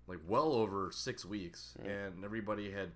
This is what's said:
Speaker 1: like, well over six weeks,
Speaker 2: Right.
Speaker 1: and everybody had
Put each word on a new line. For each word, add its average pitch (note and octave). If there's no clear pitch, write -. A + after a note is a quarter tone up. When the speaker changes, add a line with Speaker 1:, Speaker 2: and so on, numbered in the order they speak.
Speaker 1:
like, F2+
well C#3+
over G2
six -
weeks, F2+
Speaker 2:
Right. G2+
Speaker 1:
and G2
everybody G#2
had G2